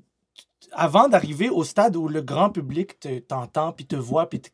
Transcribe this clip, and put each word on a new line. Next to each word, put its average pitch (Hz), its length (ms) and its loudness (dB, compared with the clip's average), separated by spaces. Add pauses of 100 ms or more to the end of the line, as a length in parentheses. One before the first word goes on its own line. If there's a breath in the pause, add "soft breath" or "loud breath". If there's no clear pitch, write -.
(720)
avant 170 360 4
d'arriver 160 420 2
au 160 140 0
stade 202 320 2
où 160 120 -2
le 156 140 -4
grand 151 280 0
public 165 500 -6
te, 131 180 -6
t'entend, 135 540 -4
puis 135 140 -16
te 160 100 -6
voit, 139 320 0
puis - 120 -8
te - 140 -20